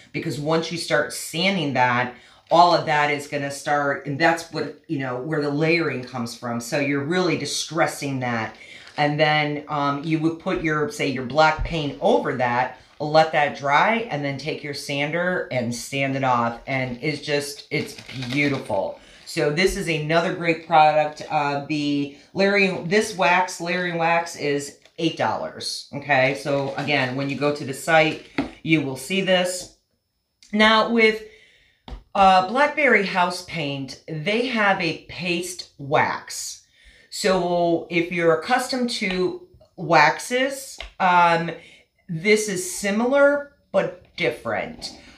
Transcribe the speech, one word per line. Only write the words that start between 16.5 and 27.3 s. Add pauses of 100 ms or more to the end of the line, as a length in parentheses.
And
it's
just,
it's (340)
beautiful. (260)
So
this
is
another
great
product.
Uh,
the (160)
layering,
this
wax,
layering
wax
is (180)
eight
dollars,
okay?
So
again,
when
you